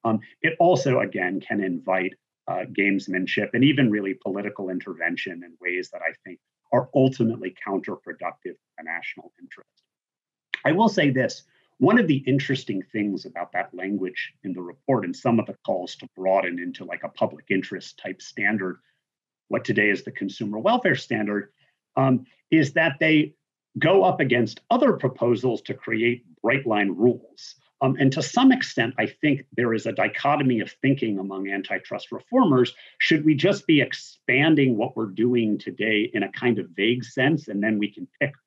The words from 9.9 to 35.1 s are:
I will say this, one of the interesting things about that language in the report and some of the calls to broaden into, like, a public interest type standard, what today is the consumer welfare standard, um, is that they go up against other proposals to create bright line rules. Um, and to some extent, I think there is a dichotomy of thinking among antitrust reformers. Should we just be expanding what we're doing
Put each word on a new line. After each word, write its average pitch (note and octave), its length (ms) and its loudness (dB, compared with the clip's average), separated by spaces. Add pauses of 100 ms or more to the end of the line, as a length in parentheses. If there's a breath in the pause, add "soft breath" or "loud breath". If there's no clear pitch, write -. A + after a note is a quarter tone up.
I C#3+ 80 4
will G#3+ 160 4
say D#3+ 220 2
this, B2 340 -2 (340)
one G3 200 6
of G3 100 4
the C3+ 180 2
interesting B2+ 640 -2
things G#2 340 -4
about F2 280 -12
that - 200 -6
language F2+ 600 -6 (100)
in F#2+ 100 -8
the F2 100 -8
report F2+ 420 -2
and - 100 -6
some A2+ 240 0
of - 80 -2
the - 180 -14
calls F2+ 320 -6
to - 200 -18
broaden F#2 420 0
into, F2+ 260 -10
like, F2 200 -12
a E2+ 40 -8
public - 420 -6
interest F#2 520 -6
type - 180 -12
standard, G2+ 580 -4 (680)
what - 180 -4
today G#2 260 2
is F#2+ 120 -2
the - 80 -12
consumer G#2 480 -8
welfare G3 380 0
standard, G#2 560 -4 (440)
um, C3 300 2 (240 loud breath)
is D#3 240 4
that D#3+ 260 0
they D#3 320 4 (460)
go F#3 260 6
up F3+ 160 2
against A#2+ 400 0 (100)
other B3 220 4
proposals A#2+ 720 0
to - 100 -10
create A#2 520 -2 (180)
bright C3+ 240 0
line G#2 240 2
rules. A#2 640 0 (260)
Um, C3 180 2
and C3+ 140 4
to - 100 -2
some C4 300 4
extent, - 460 -2
I A2+ 80 0
think - 380 -2 (120)
there A#2+ 160 0
is A2 140 -2
a A2 60 -4
dichotomy B2+ 680 0
of G#2 100 -6 (120)
thinking B2 360 0
among F#2+ 300 -6
antitrust G2 640 -8
reformers. C#3 640 2 (240 loud breath)
Should D3+ 260 2
we D#3 100 6
just F#3+ 320 0
be D3+ 140 6
expanding C3+ 960 2
what A#2 200 -4
we're A2 100 -2
doing A2 520 0